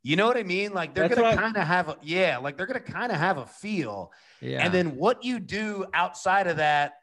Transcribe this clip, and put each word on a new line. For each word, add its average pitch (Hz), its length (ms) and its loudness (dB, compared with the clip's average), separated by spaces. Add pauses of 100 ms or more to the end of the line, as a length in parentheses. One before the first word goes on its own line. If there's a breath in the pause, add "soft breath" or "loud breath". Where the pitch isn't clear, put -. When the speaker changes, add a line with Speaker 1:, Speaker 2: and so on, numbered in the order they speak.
Speaker 1:
You 143 120 0
know 208 120 4
what 247 80 2
I 226 80 -2
mean? 196 280 -2
Like, 160 220 -4
they're 185 140 2
Speaker 2:
That's 240 120 4
Speaker 1:
gonna 226 140 6
Speaker 2:
what 180 40 2
I 196 40 2
Speaker 1:
kinda 214 220 0
have 170 240 2
a, 151 140 -8
yeah, 160 360 0
like, 139 180 -6
they're 185 100 -6
gonna 180 140 -6
kinda - 360 -6
have 165 220 2
a 120 80 -8
feel. 120 640 -6 (280 soft breath)
Speaker 3:
Yeah. 131 240 -4
Speaker 1:
And 180 80 2
then 175 240 2
what 240 280 0
you 247 160 -2
do 196 520 -4
outside 185 540 0
of 165 120 0
that 147 440 2